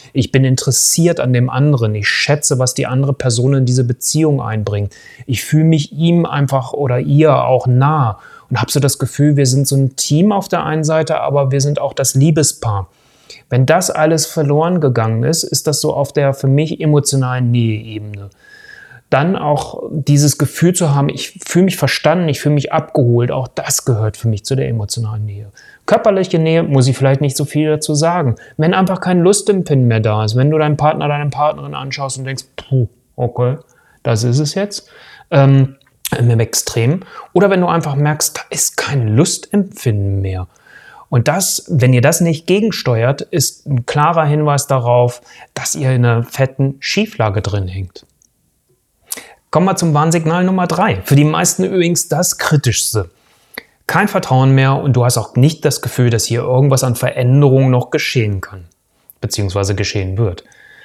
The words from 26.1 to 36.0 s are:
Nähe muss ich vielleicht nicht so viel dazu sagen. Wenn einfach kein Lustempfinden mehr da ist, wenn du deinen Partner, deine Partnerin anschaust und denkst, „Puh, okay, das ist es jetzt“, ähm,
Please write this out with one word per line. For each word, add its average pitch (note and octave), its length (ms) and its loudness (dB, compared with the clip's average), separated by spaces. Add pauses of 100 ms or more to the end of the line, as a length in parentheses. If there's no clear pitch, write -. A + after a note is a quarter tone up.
Nähe E3 240 2
muss C3+ 240 2
ich C3 100 0
vielleicht C#3 220 0
nicht C#3 160 -2
so D3+ 80 -4
viel D3+ 260 -2
dazu D3+ 240 -2
sagen. D3+ 420 0 (200)
Wenn E3 180 2
einfach F#3 280 0
kein F3+ 180 0
Lustempfinden F3 680 2
mehr A2+ 120 2
da G#2+ 240 0
ist, G#2+ 140 0
wenn C3+ 120 4
du D#3 80 2
deinen D3+ 200 2
Partner, D3 320 0
deine D3 200 -4
Partnerin D3 440 -4
anschaust C3+ 460 -10
und C3 60 -10
denkst, C3 200 -10 (100)
„Puh, C3 320 -2 (300)
okay, B2 400 -2 (460)
das A2+ 200 0
ist B2 160 2
es D3+ 160 -2
jetzt“, G3+ 340 -6 (400)
ähm, C#3 460 4 (420)